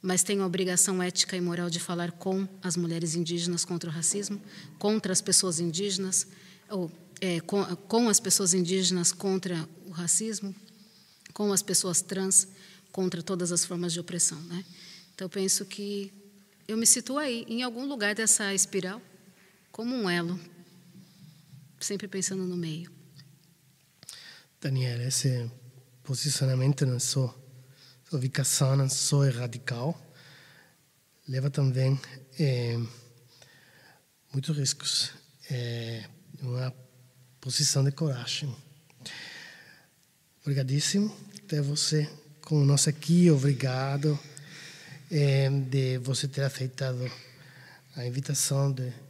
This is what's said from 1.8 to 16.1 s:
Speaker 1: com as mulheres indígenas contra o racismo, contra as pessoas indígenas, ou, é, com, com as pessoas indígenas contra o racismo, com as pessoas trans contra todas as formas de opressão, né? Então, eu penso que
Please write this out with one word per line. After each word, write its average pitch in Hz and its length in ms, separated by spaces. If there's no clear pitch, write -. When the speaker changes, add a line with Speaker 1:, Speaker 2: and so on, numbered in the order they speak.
Speaker 1:
com 190 340
as 175 140
mulheres 165 400
indígenas 175 480
contra 170 260
o 151 40
racismo, 196 480
contra 208 360
as - 80
pessoas 180 400
indígenas, 185 680
ou, 180 220
é, 175 180
com, 196 240
com 226 460
as 202 100
pessoas 185 340
indígenas 180 600
contra 180 540
o 196 60
racismo, 190 640
com 208 200
as 185 80
pessoas 180 400
trans 190 480
contra 175 320
todas 180 300
as 170 100
formas 175 300
de 175 80
opressão, 170 400
né? 175 240
Então, 190 100
eu 185 40
penso 196 340
que 202 480